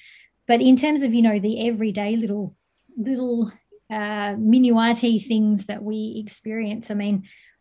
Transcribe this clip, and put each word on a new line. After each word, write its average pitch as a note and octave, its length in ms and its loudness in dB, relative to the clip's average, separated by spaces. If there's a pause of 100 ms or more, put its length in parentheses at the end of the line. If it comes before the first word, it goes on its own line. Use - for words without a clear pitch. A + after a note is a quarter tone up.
(460)
But A#3 140 4
in C4 160 6
terms D4 260 2
of, A#3 120 0
you A#3+ 80 4
know, G#3+ 160 4
the A3 300 -2
everyday G#3+ 480 -2
little, G#3 400 -6 (400)
little, A#3+ 560 -2 (380)
uh, G#3 460 -6
minuati A#3 880 4
things G#3+ 420 0
that G#3 160 -10
we A3 420 -8
experience, A3 680 -10
I G#3+ 40 -6
mean, G3+ 300 -2 (360)